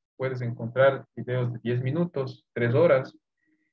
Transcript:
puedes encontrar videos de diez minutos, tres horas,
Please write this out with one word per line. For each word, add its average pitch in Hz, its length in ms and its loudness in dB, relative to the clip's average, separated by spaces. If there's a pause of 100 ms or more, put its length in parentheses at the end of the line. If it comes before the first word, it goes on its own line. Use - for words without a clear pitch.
(180)
puedes 131 240 -4
encontrar 127 640 0 (100)
videos 123 360 -4
de - 120 -10
diez 120 180 -2
minutos, 135 720 -4
tres 120 200 0
horas, 147 400 4 (600)